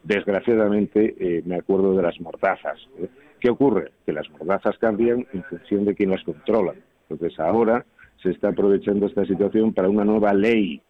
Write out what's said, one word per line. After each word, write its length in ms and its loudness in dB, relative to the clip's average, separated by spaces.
desgraciadamente, 1120 0
eh, 280 -2
me 100 -4
acuerdo 400 2
de 60 2
las 180 -2
mordazas, 580 -6
¿eh? 100 -10
¿Qué 100 2
ocurre? 420 0
Que 80 -4
las 180 -6
mordazas 480 -4
cambian 540 0
en 120 -8
función 400 -4
de 100 0
quién 160 0
las 140 -4
controla. 500 -2
Entonces 300 -6
ahora 460 2
se 80 0
está 180 -2
aprovechando 580 2
esta 200 -2
situación 480 0
para 140 2
una 160 2
nueva 280 2
ley 580 2